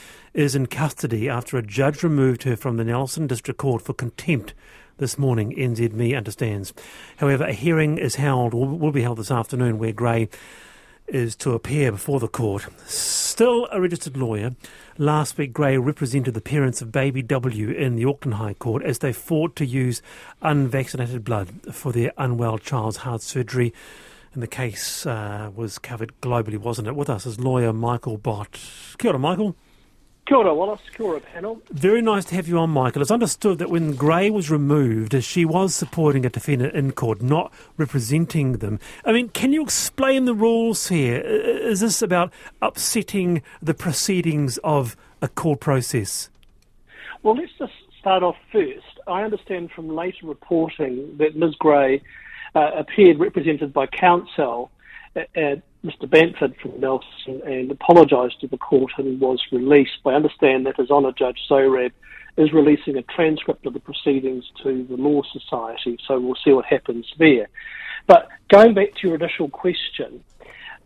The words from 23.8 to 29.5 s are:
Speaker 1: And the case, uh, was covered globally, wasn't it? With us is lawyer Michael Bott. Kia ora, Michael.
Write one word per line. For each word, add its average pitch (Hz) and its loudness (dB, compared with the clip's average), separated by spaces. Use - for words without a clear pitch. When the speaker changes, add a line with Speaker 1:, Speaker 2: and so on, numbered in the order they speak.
Speaker 1:
And 123 -8
the 110 -10
case, - -10
uh, 107 -8
was 113 -10
covered 113 -10
globally, 113 -2
wasn't 110 -6
it? 143 -8
With 143 -4
us 110 -4
is 117 -10
lawyer 123 0
Michael 117 -4
Bott. 104 -8
Kia 240 0
ora, 143 0
Michael. 180 0